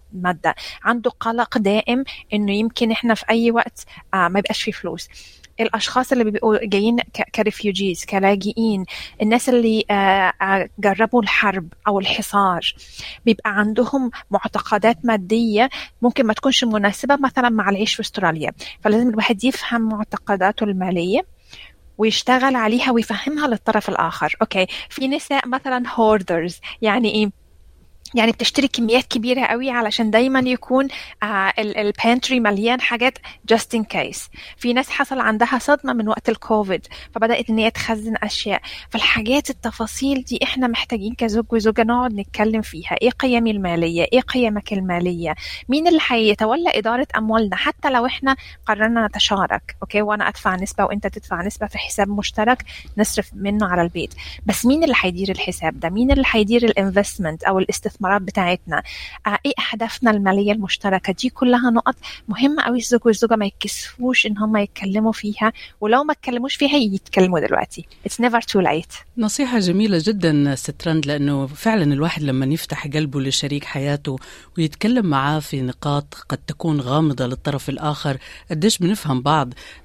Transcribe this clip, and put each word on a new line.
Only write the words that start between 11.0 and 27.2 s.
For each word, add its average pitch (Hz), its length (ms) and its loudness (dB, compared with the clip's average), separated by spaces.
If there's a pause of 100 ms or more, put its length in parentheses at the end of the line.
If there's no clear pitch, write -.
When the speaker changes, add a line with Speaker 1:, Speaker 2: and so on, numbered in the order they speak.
Speaker 1:
الحرب 190 460 0 (200)
أو 202 120 2
الحصار، 196 760 0 (500)
بيبقى 208 340 2
عندهم 240 520 0 (200)
معتقدات 214 720 0
مادية 220 680 2 (320)
ممكن 240 240 4
ما 214 80 2
تكونش - 300 0
مناسبة 214 520 2
مثلًا 254 340 2
مع 214 200 2
العيش 202 240 0
في - 80 -4
أستراليا. 160 500 -2 (320)
فلازم 226 260 4
الواحد 214 340 0
يفهم 240 380 -2
معتقداته 208 840 -2
المالية 190 600 0 (720)
ويشتغل 247 580 2
عليها 240 360 2
ويفهمها 247 560 0
للطرف 214 420 0
الآخر. - 520 -2
أوكي، 190 240 2 (240)
في - 180 -4
نساء 277 400 -2
مثلًا 254 420 -2
hoarders، 185 640 2 (280)
يعني 214 300 2
إيه؟ 214 320 -2 (720)